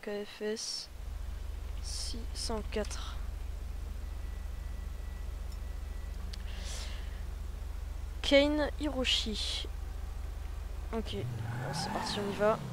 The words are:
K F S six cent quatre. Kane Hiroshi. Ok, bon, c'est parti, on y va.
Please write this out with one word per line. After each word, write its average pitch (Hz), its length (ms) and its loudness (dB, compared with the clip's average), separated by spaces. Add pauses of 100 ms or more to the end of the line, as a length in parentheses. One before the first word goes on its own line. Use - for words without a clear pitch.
K 214 80 -4 (140)
F - 180 -8
S - 460 -2 (920)
six - 380 -2 (140)
cent 214 280 0 (100)
quatre. - 440 0 (4000)
Kane 294 480 8 (120)
Hiroshi. 254 840 2 (1300)
Ok, 220 240 0
bon, - 580 -2
c'est - 200 0
parti, - 260 0
on 202 140 2
y - 20 0
va. 214 240 8 (140)